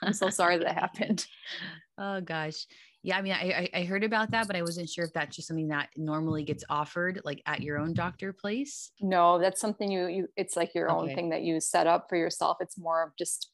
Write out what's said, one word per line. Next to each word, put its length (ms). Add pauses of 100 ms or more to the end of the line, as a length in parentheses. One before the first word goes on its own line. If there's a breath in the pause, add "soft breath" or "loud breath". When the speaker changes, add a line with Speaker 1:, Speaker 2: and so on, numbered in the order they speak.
Speaker 1:
I'm 100
so 180
sorry 280
that 160
Speaker 2:
<laughs> 40
Speaker 1:
happened. 480 (720 loud breath)
Speaker 2:
Oh, 220
gosh. 460 (360 soft breath)
Yeah, 160
I 40
mean, 100
I, 420
I, 60
I 40
heard 200
about 260
that, 160
but 100
I 60
wasn't 260
sure 160
if 80
that's 240
just 120
something 200
that 280
normally 480
gets 260
offered, 540
like, 220
at 160
your 160
own 160
doctor 380
place. 680
Speaker 1:
No, 400
that's 200
something 300
you, 160
you, 300
it's, 200
like, 180
your 160
own 200
Speaker 2:
Okay. 20
Speaker 1:
thing 180
that 120
you 180
set 260
up 220
for 80
yourself. 440
It's 180
more 240
of 160
just 360